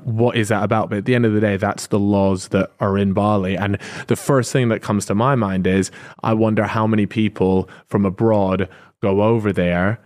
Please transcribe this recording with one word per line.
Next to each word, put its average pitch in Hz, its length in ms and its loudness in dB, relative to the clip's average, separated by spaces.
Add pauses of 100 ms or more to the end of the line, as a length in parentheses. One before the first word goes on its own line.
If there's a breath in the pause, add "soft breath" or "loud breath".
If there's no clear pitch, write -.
what 117 320 0
is 107 100 0
that 104 160 0
about? 107 260 -2
But 101 100 -4
at 101 60 -8
the 127 100 2
end 120 100 2
of 107 80 2
the 107 80 2
day, 101 160 2
that's 101 300 -4
the 104 120 0
laws 98 500 0
that 98 300 0
are 98 180 0
in 101 140 0
Bali. 98 460 0
And 101 200 -2 (300 loud breath)
the - 80 0
first 135 380 0
thing 127 160 0
that 107 120 0
comes 101 260 -2
to 101 80 -2
my 127 200 2
mind 95 320 0
is, 95 240 2 (320 loud breath)
I 113 100 0
wonder 110 300 2
how 110 240 0
many 107 200 2
people 95 600 0 (200 loud breath)
from 101 180 0
abroad 98 640 0 (320 loud breath)
go 101 220 0
over 110 280 2
there. 90 540 0